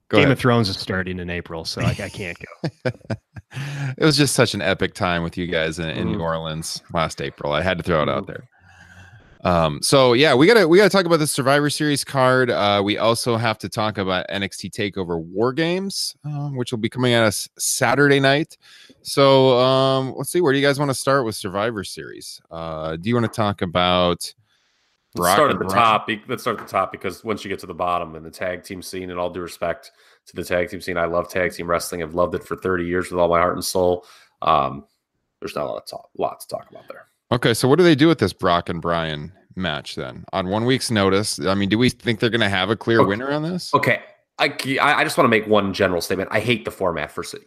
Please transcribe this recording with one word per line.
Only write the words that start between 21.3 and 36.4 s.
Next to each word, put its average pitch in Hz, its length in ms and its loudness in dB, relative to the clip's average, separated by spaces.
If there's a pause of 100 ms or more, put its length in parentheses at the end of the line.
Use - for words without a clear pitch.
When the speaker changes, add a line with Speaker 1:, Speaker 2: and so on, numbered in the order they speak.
Speaker 1:
Survivor 101 500 -4
Series? - 560 -16 (100)
Uh, 80 460 -8
do 85 120 -8
you 120 60 2
wanna 117 140 2
talk 104 320 -4
about 90 720 0 (840)
Speaker 3:
Let's - 0 -
Speaker 1:
Brock 87 200 4
Speaker 3:
start 131 160 4
Speaker 1:
and 98 100 -2
Speaker 3:
at 98 60 -4
the 95 60 -6
Speaker 1:
Brian? 117 120 4
Speaker 3:
top 107 220 2
be-, 107 200 -4
let's 123 160 -6
start 110 160 -4
at - 80 -16
the - 40 -20
top 95 200 0
because 90 320 -10
once 110 220 -6
you 101 40 -8
get 92 100 -6
to - 80 -16
the 92 60 -10
bottom 85 420 -4
in 78 80 -16
the 82 80 -14
tag 90 320 -6
team 92 180 -12
scene, 92 280 -10
and 90 100 -6
all 90 100 -2
due 90 120 -8
respect 85 500 -8 (340)
to - 100 -20
the 90 80 -6
tag 87 260 -2
team 90 120 -12
scene, 87 160 -6
I 85 80 0
love 85 240 -2
tag 90 240 -2
team 85 160 -8
wrestling. 87 340 -4
I've 78 120 -8
loved 87 200 0
it 87 80 -8
for - 140 -8
thirty 90 280 -2
years 87 260 -2
with 90 80 -2
all 85 100 4
my 85 100 2
heart 87 160 2
and 90 80 -6
soul. 90 420 0 (360)
Um, 71 420 0 (560)
there's - 160 -10
not 73 100 -4
a 60 60 -4
lot 52 160 -10
to - 40 -18
talk, - 260 -14
lot - 240 -4